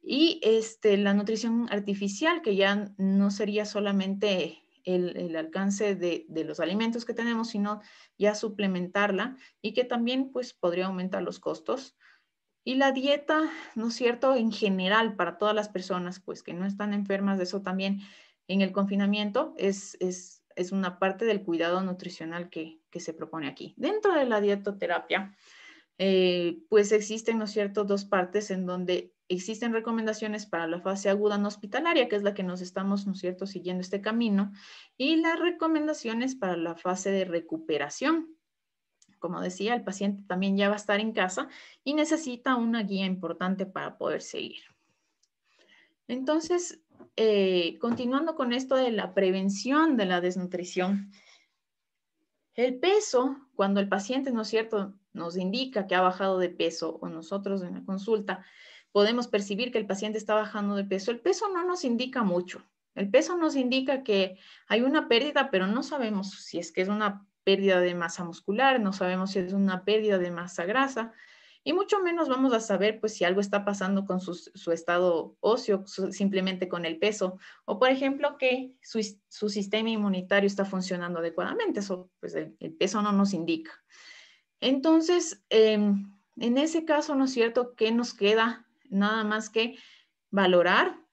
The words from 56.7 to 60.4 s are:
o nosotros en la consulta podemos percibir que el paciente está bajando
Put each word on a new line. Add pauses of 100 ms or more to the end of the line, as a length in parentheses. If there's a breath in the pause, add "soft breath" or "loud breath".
o
nosotros
en
la
consulta (480 loud breath)
podemos
percibir
que
el
paciente
está
bajando